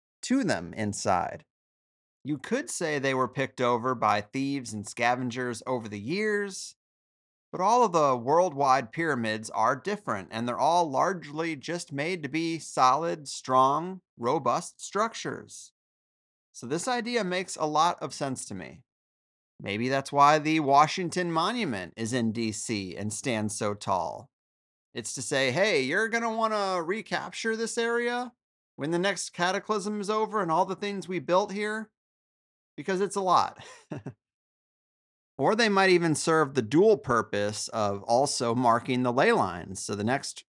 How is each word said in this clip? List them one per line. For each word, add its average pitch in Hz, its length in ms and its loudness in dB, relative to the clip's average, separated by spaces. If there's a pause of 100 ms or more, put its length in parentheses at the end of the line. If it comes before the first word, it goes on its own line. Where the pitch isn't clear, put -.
(240)
to 269 200 2
them 87 300 -2
inside. 101 720 -2 (800)
You 139 160 -4
could 269 320 -4
say 151 260 -2
they 135 160 2
were 127 140 2
picked 135 340 -4
over 123 320 2
by 107 280 2
thieves 135 520 -6
and 104 140 -8
scavengers 123 800 -2
over 123 200 -4
the 104 120 -8
years, 202 760 -4 (720)
but - 120 -8
all 233 240 6
of 185 80 -2
the 143 240 4
worldwide 135 760 2
pyramids 117 600 -2
are 113 220 2
different, 131 580 -6
and 117 140 -6
they're 120 140 -4
all 165 320 2
largely 156 640 -2
just 160 380 -8
made 160 280 -4
to 143 80 -8
be 165 300 -2
solid, 147 720 2
strong, 143 720 2 (160)
robust 127 640 -2
structures. - 920 -6 (800)
So - 160 -14
this 170 220 -2
idea 240 340 0
makes 180 320 -4
a - 100 -2
lot 151 360 2
of 151 120 -6
sense 135 320 -4
to - 100 -12
me. 73 260 -14 (800)
Maybe 107 260 -2
that's 135 240 -2
why 143 280 6
the 156 200 0
Washington 156 720 2
Monument 165 640 -2
is 110 160 -4
in 117 220 0
D 113 180 -2
C 101 460 -6
and 107 160 -6
stands 107 420 -4
so 104 180 -2
tall. 90 560 -4 (640)
It's 120 200 -8
to 139 80 -8
say, 135 300 2
"Hey, 175 300 2
you're 180 280 -2
gonna 226 260 -2
wanna 208 460 0
recapture 185 760 -4
this 226 220 -4
area 240 560 -2 (420)
when 139 140 -6
the 170 80 0
next 185 320 -2
cataclysm 202 720 -2
is 190 80 -6
over 214 320 -2
and 170 100 -2
all 175 140 4
the 185 100 -6
things 196 320 -6
we 180 120 -4
built 185 320 2
here," 214 400 -6 (840)
because 180 240 -2
it's 196 160 -2
a 202 60 -2
lot. 165 420 2 (260)
<laughs> 127 120 -10 (1400)
Or 160 160 4
they 226 140 2
might 196 220 6
even 170 240 4
serve 156 400 2
the 127 80 2
dual 170 340 6
purpose 104 680 0
of 101 380 -2
also 120 500 2
marking 123 480 2
the 123 100 2
ley 156 180 4
lines, 95 480 -2
so - 140 -6
the 101 100 -4
next - 460 -4